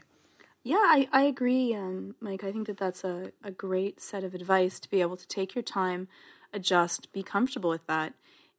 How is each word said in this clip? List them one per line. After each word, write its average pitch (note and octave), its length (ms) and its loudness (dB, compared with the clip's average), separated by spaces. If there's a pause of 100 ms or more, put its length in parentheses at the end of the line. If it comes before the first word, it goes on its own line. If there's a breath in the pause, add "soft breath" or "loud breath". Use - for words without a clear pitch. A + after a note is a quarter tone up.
(640 soft breath)
Yeah, C#4 140 0
I, D#4 340 4
I C#4 120 6
agree, B3+ 520 2
um, F#3+ 460 -6
Mike. G3 240 -6
I G3 80 -4
think G#3+ 140 -4
that G3+ 100 -6
that's F#3 260 -4
a, F#3 300 -6 (100)
a G3+ 80 -8
great F#3+ 480 -2
set G3 240 -6
of F#3 100 -6
advice F#3 460 2
to - 100 -18
be F#3+ 120 4
able F3+ 160 0
to - 100 -18
take F#3+ 260 -4
your B3 80 -2
time, F#3 460 -2 (440 soft breath)
adjust, F3+ 600 2
be G3 100 -6
comfortable G3+ 480 0
with E3 160 -2
that. D#3+ 280 -2 (460 soft breath)